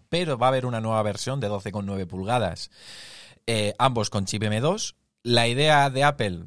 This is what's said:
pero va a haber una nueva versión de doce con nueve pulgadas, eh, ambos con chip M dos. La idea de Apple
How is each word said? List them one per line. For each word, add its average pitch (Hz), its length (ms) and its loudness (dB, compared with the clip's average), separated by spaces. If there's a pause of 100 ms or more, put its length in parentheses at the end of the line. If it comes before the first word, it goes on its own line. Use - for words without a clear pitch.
pero 160 280 0
va 120 100 4
a - 20 6
haber 131 160 0
una 117 160 -2
nueva 110 220 0
versión 113 380 -4
de 107 80 -2
doce 101 240 -6
con 101 120 -4
nueve 98 200 -4
pulgadas, 95 640 -2 (760)
eh, 107 300 0
ambos 120 320 2
con 98 160 -2
chip 107 180 -2
M 107 180 0
dos. 185 340 -2 (320)
La 117 200 4
idea 143 420 4
de 135 140 0
Apple 110 440 0